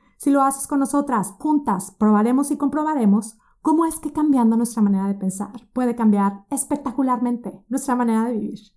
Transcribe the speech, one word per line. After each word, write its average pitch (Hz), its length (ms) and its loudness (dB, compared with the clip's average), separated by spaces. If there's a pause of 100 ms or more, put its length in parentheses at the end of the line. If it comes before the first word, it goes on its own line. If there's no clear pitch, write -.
(180)
Si - 120 -2
lo 277 140 4
haces 269 240 -2
con 285 120 0
nosotras, 269 600 -2
juntas, 285 580 -2
probaremos 220 540 2
y 294 60 -2
comprobaremos 269 800 0 (240)
cómo 320 240 2
es 320 140 -4
que 294 140 -8
cambiando 269 420 4
nuestra 233 260 -2
manera 196 260 2
de 196 80 -2
pensar 196 580 -8
puede 247 200 0
cambiar 202 560 0
espectacularmente 247 1160 -4
nuestra 262 280 -4
manera 226 280 0
de 240 100 -2
vivir. 208 260 -6 (180)